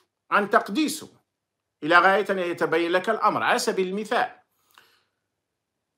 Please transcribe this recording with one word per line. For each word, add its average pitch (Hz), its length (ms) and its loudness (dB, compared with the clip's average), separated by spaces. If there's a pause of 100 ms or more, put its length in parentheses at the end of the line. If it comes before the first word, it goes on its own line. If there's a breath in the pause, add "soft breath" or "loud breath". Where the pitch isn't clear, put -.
(300)
عن 196 200 0
تقديسه - 720 -2 (640)
إلى 165 160 4
غاية 196 320 4
أن 190 80 0
يتبين 170 520 -2
لك 185 200 0
الأمر. 190 320 0
على 180 160 0
سبيل 190 300 -2
المثال، 208 520 -4 (1600 soft breath)